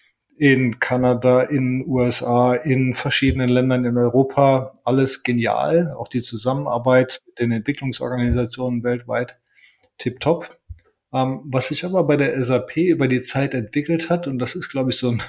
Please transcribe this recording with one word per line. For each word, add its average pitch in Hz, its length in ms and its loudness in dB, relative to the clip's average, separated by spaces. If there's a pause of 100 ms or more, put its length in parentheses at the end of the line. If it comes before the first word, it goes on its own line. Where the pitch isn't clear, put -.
(360)
in 131 440 2
Kanada, 127 640 2
in 131 440 -2
U 127 160 0
S 123 220 0
A, 123 320 2
in 131 400 0
verschiedenen 131 540 0
Ländern 127 360 2
in 120 140 0
Europa. 131 720 2 (100)
Alles 131 380 0
genial. 123 760 0
Auch 113 120 -10
die 120 160 -4
Zusammenarbeit 127 1040 0
mit - 100 -20
den 120 140 0
Entwicklungsorganisationen 123 1300 -2
weltweit 123 540 -4 (600)
tipptopp. - 600 -4 (540)
Ähm, 131 320 -2
was 131 220 -2
sich 160 180 -4
aber 180 200 0
bei 147 120 4
der 139 180 0
S 127 140 -2
A 127 80 4
P 156 300 -2
über 139 200 2
die 127 140 0
Zeit 135 320 -2
entwickelt 147 560 -2
hat, 170 160 0
und 131 140 -4
das 123 160 -4
ist, 165 140 -8
glaub 131 200 -2
ich, 120 80 0
so 123 140 0
ein 113 180 -2